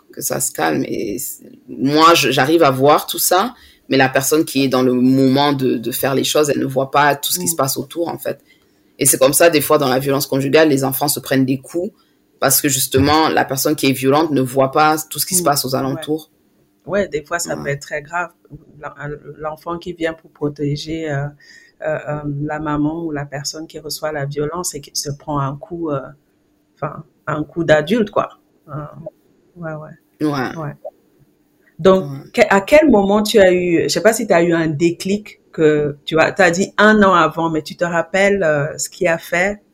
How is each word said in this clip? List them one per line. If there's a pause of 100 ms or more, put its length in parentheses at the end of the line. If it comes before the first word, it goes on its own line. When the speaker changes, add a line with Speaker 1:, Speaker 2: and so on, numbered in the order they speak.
(120)
Speaker 1:
que
ça
se
calme.
Et
c-, (260)
moi,
je,
j'arrive
à
voir
tout
ça, (340)
mais
la
personne
qui
est
dans
le
moment
de,
de
faire
les
choses,
elle
ne
voit
pas
tout
ce
qui
Speaker 2:
Mm.
Speaker 1:
se
passe
autour,
en
fait. (640)
Et
c'est
comme
ça,
des
fois,
dans
la
violence
conjugale,
les
enfants
se
prennent
des
coups (480)
parce
que,
justement,
la
personne
qui
est
violente
ne
voit
pas
tout
ce
qui
se
Speaker 2:
Mm.
Speaker 1:
passe
aux
Speaker 2:
Ouais.
Speaker 1:
alentours. (560)
Speaker 2:
Ouais,
des
fois,
ça
Speaker 1:
Ouais.
Speaker 2:
peut
être
très
grave. (500)
L'en-, (200)
l'enfant
qui
vient
pour
protéger,
euh, (600)
euh, (100)
euh, (220)
la
maman
ou
la
personne
qui
reçoit
la
violence
et
qui
se
prend
un
coup,
euh, (720)
enfin, (220)
un
coup
d'adulte,
quoi. (280)
Euh, (840)
ouais,
ouais.
Speaker 1:
Ouais.
Speaker 2:
Ouais. (1080)
Donc,
Speaker 1:
Ouais. (160)
Speaker 2:
que-,
à
quel
moment
tu
as
eu,
je
sais
pas
si
tu
as
eu
un
déclic (180)
que,
tu
vois,
t'as
dit
un
an
avant,
mais
tu
te
rappelles,
euh,
ce
qui
a
fait (140)